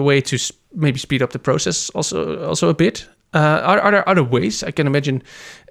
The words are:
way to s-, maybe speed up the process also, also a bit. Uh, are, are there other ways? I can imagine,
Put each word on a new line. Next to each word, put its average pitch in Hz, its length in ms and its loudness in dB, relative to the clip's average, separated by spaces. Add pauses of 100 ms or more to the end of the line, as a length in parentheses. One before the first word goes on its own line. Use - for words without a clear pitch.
way 139 200 4
to - 160 -4
s-, - 140 -6 (220)
maybe 151 240 0
speed 135 240 -2
up 123 120 0
the 123 60 -8
process 151 520 -2
also, - 560 -4
also 165 220 0
a 165 40 2
bit. 170 340 -2 (280)
Uh, 151 280 2
are, 190 180 2
are 202 100 4
there 196 180 2
other 180 140 4
ways? 131 400 0
I 165 80 -6
can 147 160 0
imagine, 139 340 0 (500)